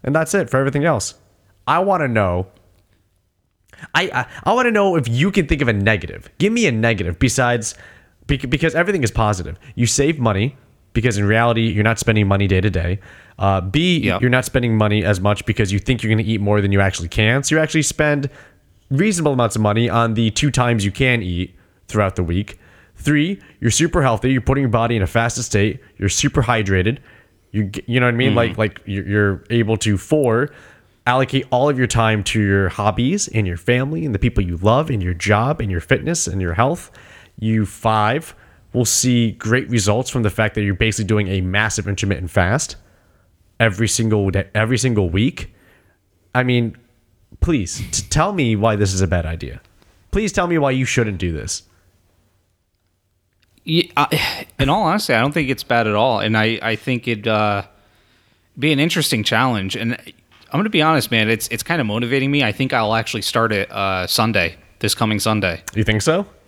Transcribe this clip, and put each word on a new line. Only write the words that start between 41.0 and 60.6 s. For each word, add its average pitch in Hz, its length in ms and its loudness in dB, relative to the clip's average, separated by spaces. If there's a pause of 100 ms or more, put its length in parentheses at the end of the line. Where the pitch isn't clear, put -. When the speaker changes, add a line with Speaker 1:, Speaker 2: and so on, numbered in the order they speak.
Speaker 1:
doing 104 200 0
a 95 140 -2
massive 101 460 -2
intermittent 98 440 -4
fast 98 440 0 (840)
every 110 280 2
single 107 420 0
day, 98 260 -2
every 110 220 0
single 104 320 0
week. 107 440 -2 (800)
I 127 100 2
mean, 120 340 0 (640)
please, 131 380 -2 (120)
t-, - 180 -6
tell 170 240 0
me 127 220 0
why 107 220 2
this 98 160 2
is 95 80 0
a 95 60 2
bad 85 180 0
idea. 80 360 -10 (500)
Please 202 200 0
tell 180 160 0
me 170 100 0
why 139 140 2
you 131 140 0
shouldn't 107 320 0
do 87 160 -2
this. - 300 -8 (2000)
Speaker 2:
Yeah, 165 180 0 (120)
I, - 500 -2 (140)
in 139 100 2
all 202 140 2
honesty, 175 300 0
I 113 80 4
don't 139 100 0
think 151 180 -2
it's 135 140 -4
bad 117 240 0
at 104 80 0
all. 113 240 2
And 110 180 0
I, 110 240 0
I 110 140 -2
think 120 320 -6
it'd, 113 200 -4
uh, 104 360 0 (960)
be 147 120 0
an 139 80 0
interesting 147 440 0
challenge. 113 520 0
And 117 200 -4
I'm - 640 -12
gonna 214 100 -2